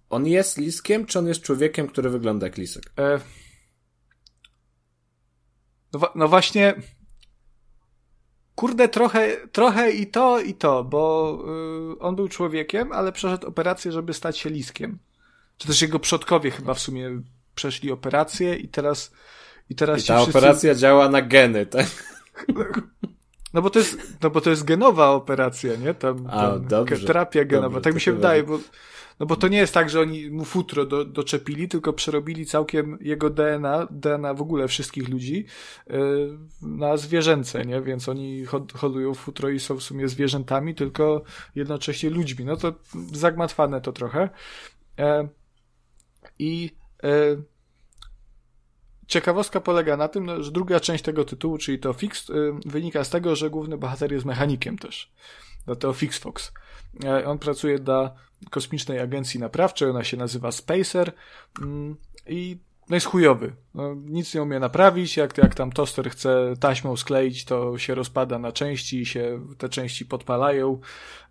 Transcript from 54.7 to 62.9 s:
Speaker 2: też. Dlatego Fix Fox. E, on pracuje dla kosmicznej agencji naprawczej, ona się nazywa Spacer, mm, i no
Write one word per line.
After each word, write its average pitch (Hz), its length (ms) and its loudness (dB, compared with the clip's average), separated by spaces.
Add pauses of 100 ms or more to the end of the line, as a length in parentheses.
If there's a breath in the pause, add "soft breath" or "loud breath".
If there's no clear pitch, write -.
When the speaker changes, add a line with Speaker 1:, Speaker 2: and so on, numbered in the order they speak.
Speaker 2:
też. - 340 -16 (540 soft breath)
Dlatego 123 280 -4
Fix 127 240 -4
Fox. - 340 -12 (520 soft breath)
E, 135 220 0
on 147 140 -4
pracuje 143 400 -2
dla 131 360 0 (340 soft breath)
kosmicznej 139 500 -6
agencji 127 400 -6
naprawczej, 139 500 0
ona 123 140 -2
się 120 140 -6
nazywa 120 340 -6
Spacer, 180 600 -2 (500 soft breath)
mm, 147 340 -8 (320)
i 175 300 -8 (320)
no 170 60 0